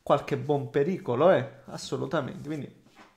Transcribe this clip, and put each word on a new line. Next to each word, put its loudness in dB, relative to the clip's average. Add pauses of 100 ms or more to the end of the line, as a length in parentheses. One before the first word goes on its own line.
qualche 2
buon -2
pericolo, 2
eh, 0
assolutamente. -6
Quindi -10 (340)